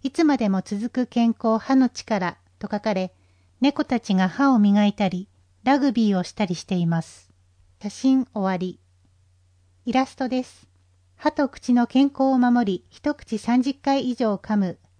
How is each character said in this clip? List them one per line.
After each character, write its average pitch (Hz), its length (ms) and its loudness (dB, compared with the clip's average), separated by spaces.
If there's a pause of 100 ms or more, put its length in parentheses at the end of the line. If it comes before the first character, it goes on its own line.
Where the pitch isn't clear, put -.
い 269 80 -4
つ 339 120 0
ま 294 140 2
で 214 100 0
も 185 140 0
続 214 280 -6
く 254 160 -4
健 233 320 0
康 226 200 0
歯 262 180 -2
の 254 140 4
力 185 480 -6 (220)
と 208 120 -10
書 208 80 -4
か 220 140 -2
れ、 185 200 -4 (480)
猫 285 220 0
た 240 160 -2
ち - 160 -2
が 185 140 2
歯 277 220 2
を 240 80 4
磨 208 260 4
い 202 80 0
た 196 160 -2
り、 180 180 -8 (360)
ラ 269 160 2
グ 269 120 2
ビ 220 180 2
ー 185 100 0
を 180 40 -4
し - 100 -12
た 214 120 -2
り 175 100 -4
し - 80 -14
て 190 120 -4
い 175 100 0
ま 165 160 0
す。 - 280 -20 (520)
写 208 80 -8
真 262 440 0
終 202 100 -4
わ 190 140 -2
り。 180 220 -8 (1040)
イ 247 60 -6
ラ 262 140 0
ス - 100 -20
ト 262 140 -6
で 254 140 -4
す。 - 240 -20 (480)
歯 302 180 -2
と 277 160 0
口 - 240 -4
の 240 140 2
健 277 220 2
康 269 140 -4
を 269 140 2
守 240 420 2
り、 - 100 -18
一 - 260 -6
口 - 220 -8
三 247 240 0
十 269 120 -2
回 277 360 -2
以 240 60 -4
上 214 200 -2
噛 214 200 -4
む、 190 220 -2 (220)